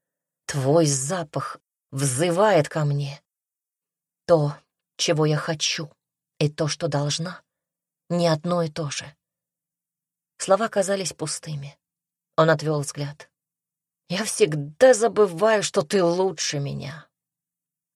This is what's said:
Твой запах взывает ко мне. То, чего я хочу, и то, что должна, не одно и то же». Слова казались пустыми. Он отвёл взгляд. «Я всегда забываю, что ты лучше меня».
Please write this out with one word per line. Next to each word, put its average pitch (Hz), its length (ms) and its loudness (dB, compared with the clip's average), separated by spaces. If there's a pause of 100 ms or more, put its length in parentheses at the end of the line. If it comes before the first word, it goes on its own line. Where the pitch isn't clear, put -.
(460)
Твой 147 400 2
запах 143 720 -4 (320)
взывает 160 760 2
ко 156 160 -2
мне. 143 360 -4 (1080)
То, 151 300 2 (400)
чего 156 300 0
я 151 100 2
хочу, 156 540 -6 (480)
и 147 100 2
то, 151 200 -2
что 165 200 -4
должна, 147 540 -4 (680)
не 170 200 2
одно 170 340 0
и 160 80 -4
то 156 200 -6
же». - 260 -10 (1200)
Слова 190 300 2
казались 190 440 -2
пустыми. 151 680 -10 (580)
Он 160 140 6
отвёл 151 300 0
взгляд. 143 500 -10 (760)
«Я 185 160 -4
всегда 156 720 4
забываю, 208 680 2
что 180 200 0
ты 190 220 2
лучше 170 560 0
меня». 139 480 -10 (880)